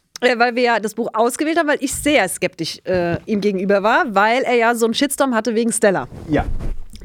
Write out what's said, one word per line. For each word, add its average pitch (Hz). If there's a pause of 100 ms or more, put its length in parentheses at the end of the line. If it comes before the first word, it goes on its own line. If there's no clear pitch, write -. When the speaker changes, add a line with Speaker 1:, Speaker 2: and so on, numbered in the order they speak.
(200)
Speaker 1:
Äh, 247
weil 240
wir 247
ja 233
das 208
Buch 226
ausgewählt 262
haben, 330
weil 277
ich 262
sehr 262
skeptisch, -
äh, 175
ihm 208
gegenüber 196
war, 247
weil 220
er 247
ja 233
so 226
einen 226
Shitstorm 277
hatte 220
wegen 233
Stella. 180 (200)
Speaker 2:
Ja. 147 (600)